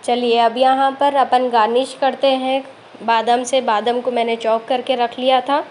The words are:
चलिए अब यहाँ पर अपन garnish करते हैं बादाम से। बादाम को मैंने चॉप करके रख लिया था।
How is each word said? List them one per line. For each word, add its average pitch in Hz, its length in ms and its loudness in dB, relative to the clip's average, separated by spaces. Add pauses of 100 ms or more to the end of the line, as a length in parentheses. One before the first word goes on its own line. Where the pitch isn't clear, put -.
चलिए 240 360 0
अब 226 180 2
यहाँ 262 320 2 (100)
पर 285 160 2
अपन 254 340 2
garnish 233 500 0
करते 262 280 0
हैं 262 340 0 (400)
बादाम 233 420 0
से। 262 180 0
बादाम 233 380 0
को 254 100 -4
मैंने 233 260 -2
चॉप 226 300 -2
करके 254 300 -2
रख 233 220 -2
लिया 254 220 2
था। 277 300 -2